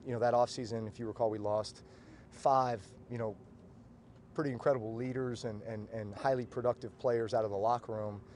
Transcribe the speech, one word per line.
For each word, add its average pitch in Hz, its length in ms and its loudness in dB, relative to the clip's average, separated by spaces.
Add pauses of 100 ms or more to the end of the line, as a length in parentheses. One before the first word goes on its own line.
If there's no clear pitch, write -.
you 127 80 -4
know, 117 60 -2
that 120 140 4
offseason, 117 540 0
if 104 120 -10
you 117 60 -6
recall, 110 240 0
we 107 80 0
lost 104 460 -2 (460)
five, 127 520 4 (280)
you 120 80 -4
know, 110 180 -2 (960)
pretty 147 180 0
incredible 117 440 2
leaders 123 480 -4
and, 107 200 -6
and, 107 260 -8
and 107 260 -6
highly 131 300 0
productive 117 520 -2
players 117 360 2
out 113 100 4
of 107 80 -2
the 101 60 -2
locker 117 340 0
room, 107 300 -6 (140)